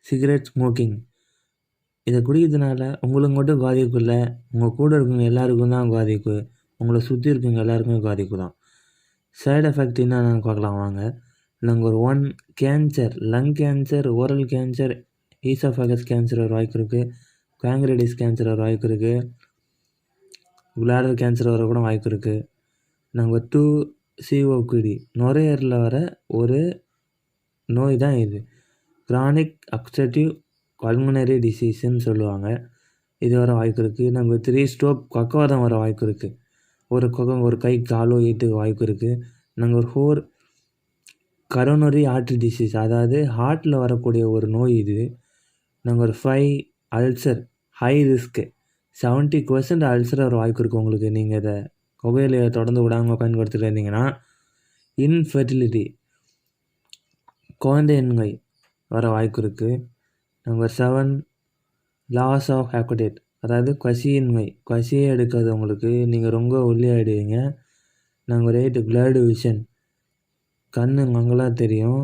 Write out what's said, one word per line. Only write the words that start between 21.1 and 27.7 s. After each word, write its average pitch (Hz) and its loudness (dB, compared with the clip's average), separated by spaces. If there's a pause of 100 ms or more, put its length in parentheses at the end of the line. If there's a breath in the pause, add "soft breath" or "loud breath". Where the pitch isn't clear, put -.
கேன்சர் 120 0
வர 113 0
கூட 120 0
வாய்ப்பு 110 -2
இருக்கு. 107 -4 (800)
நம்பர் 117 0
டூ, 147 2 (540)
சி 143 -2
ஓ 135 2
பி 120 0
டி, 107 -2 (200)
நுரையீரல்ல 135 2
வர 117 0 (360)
ஒரு 120 0 (1080)
நோய் 127 2